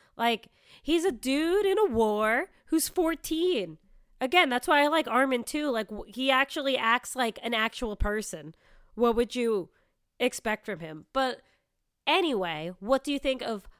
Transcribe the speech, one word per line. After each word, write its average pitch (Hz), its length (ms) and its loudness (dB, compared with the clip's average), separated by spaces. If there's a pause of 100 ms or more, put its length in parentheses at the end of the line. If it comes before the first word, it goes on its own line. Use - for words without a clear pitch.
(140)
Like, 233 340 -2 (320)
he's 330 240 0
a 381 60 0
dude 311 540 0
in 392 140 2
a 440 60 4
war 220 640 2 (180)
who's 320 220 0
fourteen. 320 880 -2 (440)
Again, 285 280 2
that's 247 180 -2
why 294 160 6
I 294 40 6
like 311 200 2
Armin 247 380 2
too. 302 260 -2
Like, 226 160 -2
w-, 208 260 -12
he 262 160 -2
actually 269 480 0
acts 233 380 0
like 240 260 -2
an 240 120 -4
actual 220 420 -2
person. 196 580 -4 (420)
What 233 200 4
would 233 180 0
you 226 360 0 (500)
expect 240 460 -4
from 175 160 -8
him? 156 320 -14
But 262 260 -2 (680)
anyway, 185 760 0
what 262 220 2
do 285 100 -2
you 277 60 -2
think 262 220 -2
of 220 280 -6 (100)